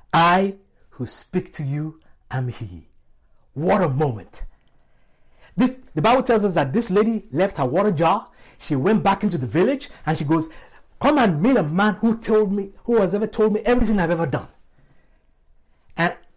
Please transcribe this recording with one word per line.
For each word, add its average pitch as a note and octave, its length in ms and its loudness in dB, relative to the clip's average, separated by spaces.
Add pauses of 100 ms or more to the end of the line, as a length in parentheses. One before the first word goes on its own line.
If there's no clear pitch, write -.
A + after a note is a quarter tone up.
(120)
"I F#3+ 440 2 (420)
who B2 80 -8
speak - 480 -8
to D#3 100 -10
you D3 360 -6 (320)
am C3 160 -4
he." F2+ 420 -14 (640)
What F#3 300 0
a D#3 60 0
moment! B2+ 560 -4 (1120)
This, A#3 240 -2 (140)
the D3+ 80 -4
Bible B3 220 4
tells G#3+ 200 2
us F#3 120 0
that C#3 180 0
this A#3 160 -2
lady G#3+ 420 0
left F#3 260 -2
her C3+ 80 -2
water F#3+ 260 0
jar. E3+ 380 0 (280)
She - 180 -6
went E3 280 2
back G3 200 0
into F3 140 -2
the B2+ 80 -4
village F#3+ 440 0 (160)
and D#3 120 -2
she D#3+ 60 -6
goes, D#3 260 0 (500)
"Come C#4+ 200 4
and F3 220 2
meet B3 160 4
a F3+ 60 2
man F#3 320 0
who A3+ 220 0
told G#3+ 340 2
me, G3+ 200 -4 (140)
who A#3 120 2
has F#3 160 2
ever G#3+ 140 -2
told G#3+ 260 0
me G#3+ 60 -2
everything A3+ 400 2
I've E3 100 0
ever E3+ 160 0
done." C3+ 220 -6 (1500)
And E3+ 200 -2 (220)